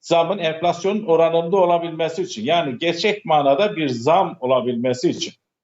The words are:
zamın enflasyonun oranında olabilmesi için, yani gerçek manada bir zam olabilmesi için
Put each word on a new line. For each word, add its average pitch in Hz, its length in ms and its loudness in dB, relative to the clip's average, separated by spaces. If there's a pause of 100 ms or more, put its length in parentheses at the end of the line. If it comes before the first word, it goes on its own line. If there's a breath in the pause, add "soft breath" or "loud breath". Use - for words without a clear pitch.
zamın 170 360 0
enflasyonun 175 680 -2
oranında 165 520 2
olabilmesi 170 640 0
için, 113 220 -8
yani 147 340 0
gerçek 170 480 -2
manada 156 500 2
bir 156 140 -2
zam 151 500 0
olabilmesi 123 680 0
için - 240 -6 (300)